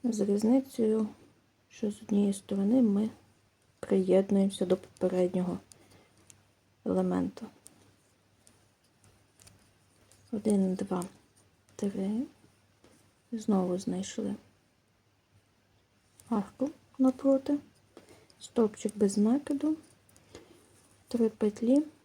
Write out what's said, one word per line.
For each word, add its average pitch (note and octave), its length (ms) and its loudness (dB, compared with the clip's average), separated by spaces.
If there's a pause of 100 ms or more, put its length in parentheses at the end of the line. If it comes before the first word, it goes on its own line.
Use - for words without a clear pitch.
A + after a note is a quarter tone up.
з A3 160 -2
різницею, A3 880 2 (600)
що G#3 220 -6
з - 100 -14
однієї G3+ 320 0
сторони G3+ 480 0
ми G#3+ 280 2 (680)
приєднуємося G3 880 2
до F3+ 120 2
попереднього F#3 800 -2 (1300)
елементу. F#3 600 -2 (2750)
Один, G3 440 2
два, F#3 280 -4 (720)
три. G3+ 500 -4 (1040)
Знову F#3+ 460 0
знайшли G3 580 -6 (1900)
арку A#3 400 -4 (300)
напроти, C4+ 580 2 (840)
стовпчик G#3+ 580 -2
без G3+ 200 2
накиду, C#4+ 600 0 (1300)
три A3+ 220 0
петлі A3+ 540 0 (220)